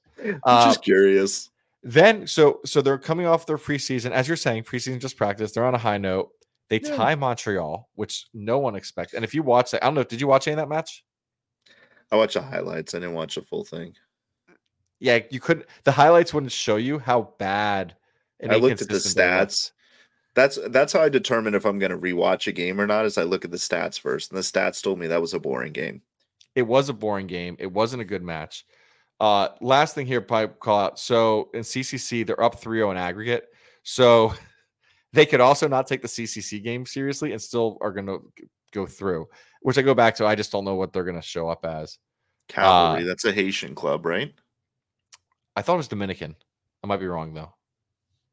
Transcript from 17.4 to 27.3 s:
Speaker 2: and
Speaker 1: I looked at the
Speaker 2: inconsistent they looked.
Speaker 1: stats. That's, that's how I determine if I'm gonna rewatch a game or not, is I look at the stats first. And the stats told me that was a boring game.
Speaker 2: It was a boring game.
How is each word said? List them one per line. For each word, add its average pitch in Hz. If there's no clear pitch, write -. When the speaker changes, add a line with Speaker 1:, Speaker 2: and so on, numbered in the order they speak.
Speaker 2:
and 107
Speaker 1:
I 107
looked 117
at 101
the 104
Speaker 2:
inconsistent 95
they 92
looked. 101
Speaker 1:
stats. -
That's, 139
that's 131
how 185
I 156
determine 113
if 98
I'm 101
gonna 92
rewatch 90
a 104
game 90
or 104
not, 107
is 104
I 85
look 87
at 85
the 87
stats 87
first. 67
And 92
the 95
stats 95
told 95
me 85
that 85
was 82
a 80
boring 67
game. 64
Speaker 2:
It 127
was 131
a 135
boring 104
game. 87